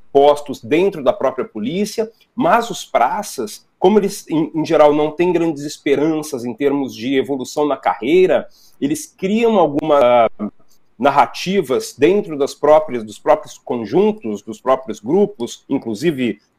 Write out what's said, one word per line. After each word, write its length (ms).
postos 500
dentro 400
da 80
própria 320
polícia, 680
mas 360
os 160
praças, 840
como 220
eles, 300
em, 260
em 100
geral, 280
não 180
têm 220
grandes 320
esperanças 800
em 80
termos 420
de 220
evolução 500
na 80
carreira, 720
eles 260
criam 540
algumas, 420
ah, 280
narrativas 1000
dentro 400
das 160
próprias, 500
dos 160
próprios 380
conjuntos, 840
dos 200
próprios 400
grupos, 680
inclusive 720